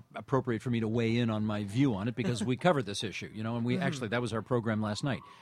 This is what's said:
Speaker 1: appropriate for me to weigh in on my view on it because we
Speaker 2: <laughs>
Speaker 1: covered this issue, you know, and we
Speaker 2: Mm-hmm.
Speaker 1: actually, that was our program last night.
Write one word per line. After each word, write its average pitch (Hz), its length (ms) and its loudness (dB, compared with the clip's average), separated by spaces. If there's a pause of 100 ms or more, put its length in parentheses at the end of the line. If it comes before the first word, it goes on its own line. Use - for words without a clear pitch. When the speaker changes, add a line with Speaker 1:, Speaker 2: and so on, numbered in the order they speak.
(160)
Speaker 1:
appropriate 120 460 0
for 131 80 -4
me 117 100 2
to 113 80 0
weigh 117 300 2
in 117 120 2
on 107 160 0
my 104 200 -2
view 120 300 4
on 98 120 -2
it 120 80 -2
because 123 280 0
we 127 140 0
Speaker 2:
<laughs> 175 100 2
Speaker 1:
covered 143 180 4
this 101 180 -4
issue, 98 300 -6
you 107 100 -8
know, 117 140 -2
and 117 80 -2
we 123 100 2
Speaker 2:
Mm-hmm. 131 80 0
Speaker 1:
actually, 135 260 -2
that 120 120 0
was 117 100 -2
our 110 100 -2
program 110 400 0
last 104 220 -2
night. 131 160 -2 (220)